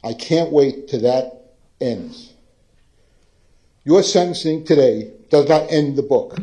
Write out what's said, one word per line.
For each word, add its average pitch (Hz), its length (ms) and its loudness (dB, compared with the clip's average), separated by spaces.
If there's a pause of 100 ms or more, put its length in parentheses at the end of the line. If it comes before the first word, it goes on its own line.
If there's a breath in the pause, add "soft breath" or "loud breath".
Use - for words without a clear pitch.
I 117 100 -8
can't 165 360 -2
wait 139 380 0
till 131 120 -6
that 127 540 -4 (260)
ends. 92 520 -8 (1500)
Your 175 180 4
sentencing 170 640 -2
today 123 480 2 (180)
does 143 180 4
not 156 220 2
end 147 260 -2
the 139 60 -2
book. - 400 -2